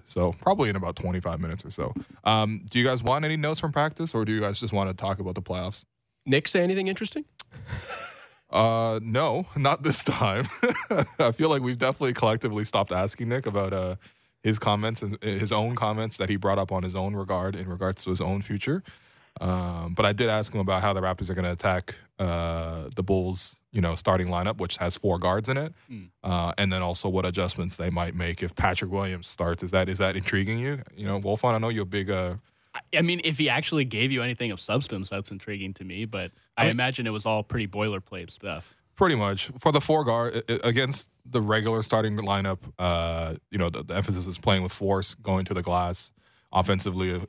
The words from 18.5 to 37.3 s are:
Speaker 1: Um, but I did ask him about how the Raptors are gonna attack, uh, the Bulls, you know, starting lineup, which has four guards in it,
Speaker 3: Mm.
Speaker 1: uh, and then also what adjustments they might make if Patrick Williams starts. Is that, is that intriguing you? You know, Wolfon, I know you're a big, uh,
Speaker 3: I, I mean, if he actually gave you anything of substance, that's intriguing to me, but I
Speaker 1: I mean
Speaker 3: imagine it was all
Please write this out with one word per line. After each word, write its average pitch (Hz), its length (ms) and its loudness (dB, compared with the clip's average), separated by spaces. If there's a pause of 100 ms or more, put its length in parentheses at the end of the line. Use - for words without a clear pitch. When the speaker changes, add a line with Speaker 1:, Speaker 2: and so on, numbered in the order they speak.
Speaker 1:
Um, 90 540 -2
but 104 120 4
I 101 60 4
did 113 160 2
ask 107 260 0
him 107 60 0
about 95 200 2
how 101 120 2
the 95 80 0
Raptors 92 280 -2
are 92 60 -2
gonna 90 160 0
attack, 90 460 0 (220)
uh, 82 640 -2 (100)
the 95 80 -2
Bulls, 92 540 0 (160)
you 104 80 2
know, 85 160 2
starting 92 320 2
lineup, 90 300 -2
which 87 200 -4
has 87 180 -2
four 90 220 0
guards 95 300 0
in 131 80 0
it, 156 180 -6 (160)
Speaker 3:
Mm. 95 180 -12 (140)
Speaker 1:
uh, 87 340 0
and 98 160 2
then 92 100 0
also 90 260 -2
what 92 180 2
adjustments 90 500 -2
they 85 140 -2
might 85 240 -2
make 85 280 -4
if 85 120 -4
Patrick 92 380 0
Williams 92 360 -4
starts. 85 340 -2
Is 87 100 -6
that, 92 160 4
is 92 100 -2
that 95 180 2
intriguing 98 420 0
you? 135 240 -4 (140)
You 101 100 -8
know, 98 120 -2
Wolfon, 110 360 0
I 110 40 2
know 113 100 0
you're 110 140 -2
a 92 40 -6
big, 95 220 -4
uh, 92 280 -2 (380)
Speaker 3:
I, - 240 -2
I 160 40 6
mean, 170 220 2
if 156 140 -2
he 147 120 2
actually 147 340 2
gave 123 280 0
you 123 100 0
anything 120 300 -2
of 92 80 -8
substance, 107 480 -2
that's 101 240 -6
intriguing 98 420 -8
to 95 100 -14
me, 95 200 -8
but 98 260 -6 (260)
I 113 60 4
Speaker 1:
I - 40 6
mean 113 40 4
Speaker 3:
imagine 123 380 0
it - 20 -2
was 107 160 -4
all 107 160 4